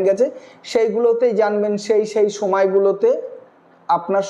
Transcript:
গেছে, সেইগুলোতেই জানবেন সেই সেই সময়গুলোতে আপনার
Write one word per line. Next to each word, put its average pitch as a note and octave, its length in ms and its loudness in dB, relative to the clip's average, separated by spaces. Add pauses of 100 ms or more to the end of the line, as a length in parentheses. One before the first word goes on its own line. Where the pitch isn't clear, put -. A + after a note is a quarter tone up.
গেছে, G3 180 2 (460)
সেইগুলোতেই A#3 720 2
জানবেন G#3 320 0 (120)
সেই G#3+ 180 2 (100)
সেই G#3 160 2 (100)
সময়গুলোতে G3 720 2 (800)
আপনার F#3+ 400 -2